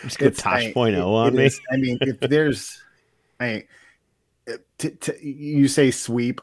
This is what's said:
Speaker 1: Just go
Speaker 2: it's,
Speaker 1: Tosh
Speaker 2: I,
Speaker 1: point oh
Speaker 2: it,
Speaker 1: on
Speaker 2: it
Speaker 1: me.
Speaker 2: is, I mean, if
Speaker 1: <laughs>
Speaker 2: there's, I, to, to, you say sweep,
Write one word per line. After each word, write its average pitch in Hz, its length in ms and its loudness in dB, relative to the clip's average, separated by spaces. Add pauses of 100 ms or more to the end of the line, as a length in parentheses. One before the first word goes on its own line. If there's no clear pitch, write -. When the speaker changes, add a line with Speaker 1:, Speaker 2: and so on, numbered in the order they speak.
Speaker 1:
Just 127 140 -10
go 139 80 0
Speaker 2:
it's, 135 160 -4
Speaker 1:
Tosh 117 240 -2
Speaker 2:
I, 110 80 -8
Speaker 1:
point 117 220 2
oh 90 180 0
Speaker 2:
it, 113 140 2
Speaker 1:
on - 0 -
Speaker 2:
it 123 100 2
Speaker 1:
me. 135 80 4
Speaker 2:
is, 135 160 0 (100)
I 131 60 -2
mean, 127 240 -2
if 131 180 -2
Speaker 1:
<laughs> - 20 -4
Speaker 2:
there's, 143 600 0 (580)
I, 113 260 -4 (1120)
to, 156 100 -4
to, - 380 -10
you 143 400 2
say 139 240 6
sweep, 120 520 -2